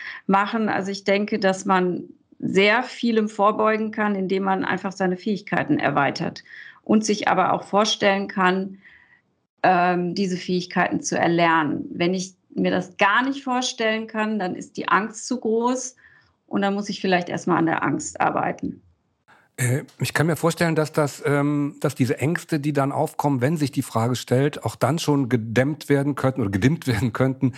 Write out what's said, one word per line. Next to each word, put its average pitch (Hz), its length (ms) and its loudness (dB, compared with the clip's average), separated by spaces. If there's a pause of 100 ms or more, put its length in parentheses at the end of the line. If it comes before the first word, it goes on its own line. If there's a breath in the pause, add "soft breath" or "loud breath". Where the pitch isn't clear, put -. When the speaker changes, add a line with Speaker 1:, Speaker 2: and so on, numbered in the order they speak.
(260 loud breath)
Speaker 1:
machen. 208 420 2
Also 196 240 -2
ich 196 100 -10
denke, 208 380 0
dass 190 240 2
man 185 400 2 (340)
sehr 208 460 2
vielem 220 440 0
vorbeugen 214 640 2
kann, 214 240 -2
indem 190 300 -2
man 190 200 0
einfach 185 280 -4
seine 185 240 0
Fähigkeiten 180 640 -2
erweitert 147 640 -2 (380 loud breath)
und 214 220 2
sich 208 220 -2
aber 190 260 4
auch 180 120 -2
vorstellen 202 640 2
kann, 190 500 0 (840 loud breath)
ähm, 180 500 4
diese 190 220 -2
Fähigkeiten 180 640 -2
zu - 180 -4
erlernen. 165 720 2
Wenn 175 240 -2
ich 185 200 -8 (200)
mir 180 160 0
das 185 280 -2
gar 208 260 2
nicht 269 180 -4
vorstellen 226 640 -2
kann, 220 320 -4
dann 185 160 -4
ist - 220 -14
die - 100 -8
Angst 214 400 -2
zu 247 140 -4
groß 233 560 -2 (500 soft breath)
und 202 160 -2
dann 196 120 0
muss 202 140 -4
ich 196 120 -8
vielleicht 180 280 2
erstmal 175 300 0
an 160 80 2
der 160 160 0
Angst - 380 -4
arbeiten. - 600 -4 (760 soft breath)
Speaker 2:
Äh, 127 280 -2 (160)
ich 135 120 -2
kann 147 140 2
mir 165 100 2
vorstellen, 165 380 0
dass 151 180 0
das, 147 320 0
ähm, 143 560 0
dass 147 140 0
diese 135 240 0
Ängste, 165 420 -2
die 147 120 -2
dann 139 200 0
aufkommen, 143 480 0
wenn 147 160 2
sich 147 160 -2
die 135 100 0
Frage 117 340 0
stellt, 135 480 0
auch - 120 -6
dann 135 220 0
schon 139 300 2
gedämmt 123 600 0
werden 139 260 2
könnten 131 280 0
oder 98 80 0
gedimmt 123 360 2
<laughs> - 0 -
werden 113 260 0
könnten, 131 460 0